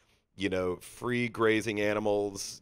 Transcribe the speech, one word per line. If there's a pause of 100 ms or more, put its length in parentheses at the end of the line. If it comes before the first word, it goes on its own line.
(360)
you
know,
free
grazing
animals,